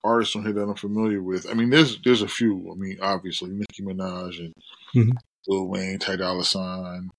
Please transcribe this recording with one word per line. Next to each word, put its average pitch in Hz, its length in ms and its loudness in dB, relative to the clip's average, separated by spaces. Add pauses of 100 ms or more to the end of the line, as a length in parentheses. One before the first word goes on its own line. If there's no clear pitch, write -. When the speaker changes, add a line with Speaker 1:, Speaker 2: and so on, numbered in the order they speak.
Speaker 1:
artists 113 320 2
on 107 80 -4
here 107 120 -2
that 104 140 -2
I'm 101 60 -4
familiar 104 480 -2
with. 92 260 -4
I 113 60 -6
mean, 117 160 2
there's, 139 320 6
there's 123 200 6
a 98 60 -2
few. 92 440 0
I - 20 -14
mean, 95 260 -8
obviously, 92 500 -2
Nicki 101 340 -8
Minaj 92 560 -6
and 82 120 -10 (440)
Speaker 2:
Mm-hmm. 117 140 8 (380)
Speaker 1:
Lil 95 200 0
Wayne, 95 300 -4
Ty 95 180 -2
Dolla 90 280 -2
Sign 92 640 -4 (100)